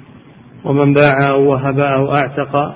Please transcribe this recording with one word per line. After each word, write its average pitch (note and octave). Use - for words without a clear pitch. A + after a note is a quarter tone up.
ومن C#3+
باع C#3+
أو C#3
وهب C3+
أو C#3
أعتق C#3+